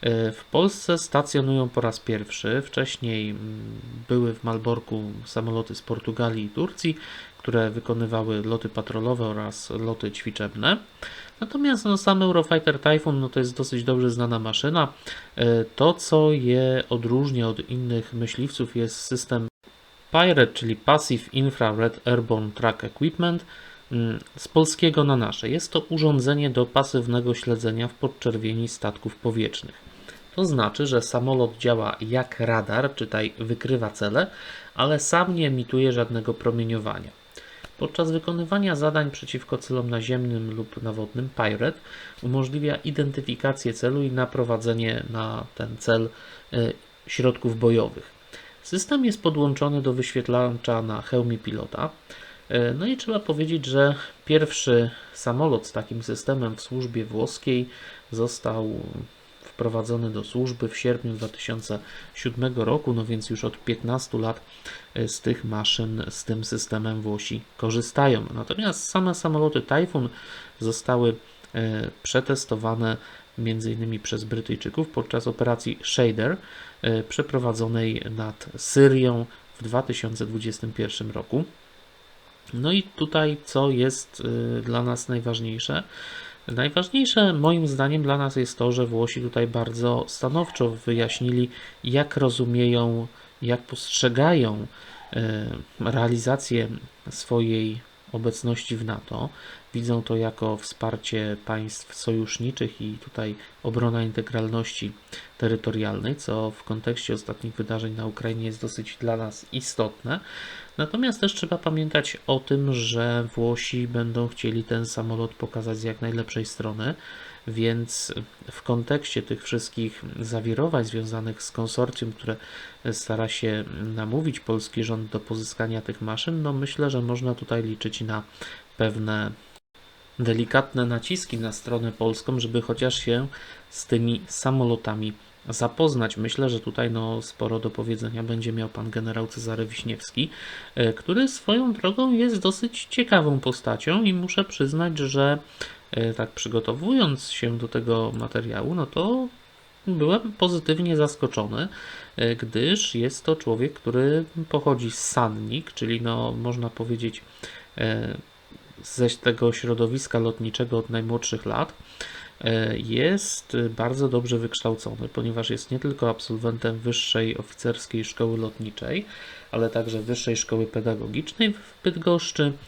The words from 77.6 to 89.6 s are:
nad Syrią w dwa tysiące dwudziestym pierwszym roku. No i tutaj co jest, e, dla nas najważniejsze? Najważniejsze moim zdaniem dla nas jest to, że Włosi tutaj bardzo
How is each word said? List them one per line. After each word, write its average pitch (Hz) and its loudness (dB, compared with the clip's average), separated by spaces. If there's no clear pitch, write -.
nad 110 -8
Syrią 127 6
w - -14
dwa 117 0
tysiące 113 -4
dwudziestym 113 -6
pierwszym 107 -4
roku. 113 -2
No 135 0
i 196 4
tutaj 156 0
co 139 2
jest, 127 0
e, 113 -4
dla 117 0
nas 120 -2
najważniejsze? 117 -2
Najważniejsze 180 4
moim 160 4
zdaniem 143 2
dla 139 2
nas 135 0
jest 127 0
to, 120 4
że 123 2
Włosi 117 0
tutaj 120 0
bardzo 117 0